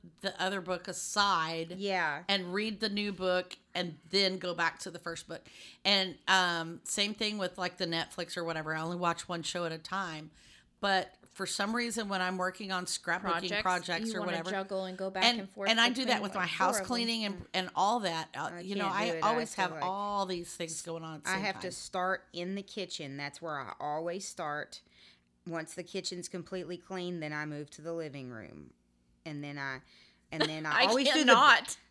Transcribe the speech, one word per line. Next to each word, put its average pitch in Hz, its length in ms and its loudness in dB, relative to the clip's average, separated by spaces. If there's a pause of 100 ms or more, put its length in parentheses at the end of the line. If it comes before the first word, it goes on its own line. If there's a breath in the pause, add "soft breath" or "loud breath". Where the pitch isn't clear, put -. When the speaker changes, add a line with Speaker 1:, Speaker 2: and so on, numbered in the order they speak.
(220)
Speaker 1:
the 196 200 -4
other 190 180 0
book 175 280 -4
aside 170 920 0
Speaker 2:
Yeah. 180 500 0
Speaker 1:
and 185 240 0
read 208 280 -2
the 220 80 0
new 208 240 0
book 180 440 0 (180)
and 175 220 -4 (140)
then 190 280 4
go 175 160 -4
back 165 260 0
to 190 100 -8
the 165 80 -12
first 165 300 -10
book. - 180 -12 (380 loud breath)
And, 190 320 4 (120)
um, 170 560 4
same 202 300 0
thing 214 240 -2
with, 180 200 -2
like, 180 200 -4
the 185 80 0
Netflix 165 500 -4
or 170 80 -2
whatever. 160 300 -2
I 160 80 -2
only 170 160 -2
watch 170 300 0
one 170 140 -4
show 175 220 -2
at 160 80 -2
a 160 60 -8
time. 160 520 -6 (500 soft breath)
But 190 340 4 (180)
for 190 140 -4
some 208 280 0
reason, 233 360 0
when 190 100 2
I'm 185 160 0
working 185 360 -2
on 180 120 0
scrapbooking 175 360 0
Speaker 3:
Projects, 180 420 0
Speaker 1:
projects 180 460 0
Speaker 3:
you 220 80 -4
Speaker 1:
or 180 40 -2
Speaker 3:
wanna 180 120 0
Speaker 1:
whatever, 165 180 -2
Speaker 3:
juggle 190 340 -2
and 185 140 -8
go 190 100 -4
back 190 160 2
Speaker 1:
and, 233 160 4
Speaker 3:
and 196 100 -10
forth 202 200 0
Speaker 1:
and 226 100 4
I 233 80 8
do 247 160 0
that - 20 0
Speaker 3:
between, 233 160 4
Speaker 1:
with 196 120 -4
Speaker 3:
like, 196 100 0
Speaker 1:
my 170 40 0
Speaker 3:
four 185 180 2
Speaker 1:
house 202 80 4
Speaker 3:
of 214 60 2
them. 190 60 -4
Speaker 1:
cleaning 233 380 0
and, 196 120 -2
Speaker 2:
Mm. 180 180 -12
Speaker 1:
and 185 200 0
all 208 260 4
that, 165 360 -2
uh, 143 160 -4
Speaker 2:
I 175 80 -10
Speaker 1:
you 185 140 -4
know, 196 140 2
Speaker 2:
can't 190 100 0
do 208 40 2 (120)
Speaker 1:
I - 20 -2
Speaker 2:
it. 165 80 0
I 208 40 6
Speaker 1:
always 233 260 0
Speaker 2:
have 185 160 2
Speaker 1:
have 160 100 -8
Speaker 2:
to, 147 60 0
like, 185 40 0
Speaker 1:
all 202 360 0
these 175 260 -6
things 160 300 -6
going 165 220 -8
on 160 120 -10
at - 80 -14
the - 60 -2
Speaker 2:
I 185 40 0
Speaker 1:
same 190 100 0
Speaker 2:
have 214 100 0
Speaker 1:
time. - 80 -10
Speaker 2:
to 180 100 -6
start 185 520 -2 (100)
in 175 200 -4
the 202 80 -4
kitchen. 175 540 -8
That's 143 240 -8
where 156 180 -6
I 120 220 -6
always 165 480 0
start. 147 540 -4 (640 soft breath)
Once 165 280 -4
the 185 80 -6
kitchen's 180 460 -6
completely 180 480 -6
clean, 180 440 -6
then 151 120 -4
I 151 140 -4
move 147 240 -8
to - 120 -16
the 170 120 -6
living 139 340 -6
room, 95 460 -14 (500)
and 147 180 -8
then 143 160 -10
I, 135 200 -6 (520 soft breath)
and 160 120 -2
then 156 240 0
Speaker 3:
<laughs> - 0 -
Speaker 2:
I 156 160 4
Speaker 3:
I 262 40 8
Speaker 2:
always 262 220 4
do 311 120 6
the 254 120 8
Speaker 3:
cannot. 247 440 8 (140)